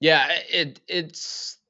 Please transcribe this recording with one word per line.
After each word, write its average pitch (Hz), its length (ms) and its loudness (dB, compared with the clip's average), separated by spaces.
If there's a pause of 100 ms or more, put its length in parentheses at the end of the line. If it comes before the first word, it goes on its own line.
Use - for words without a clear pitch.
Yeah, 147 280 6 (220)
it, 151 360 -2
it's - 720 -8 (120)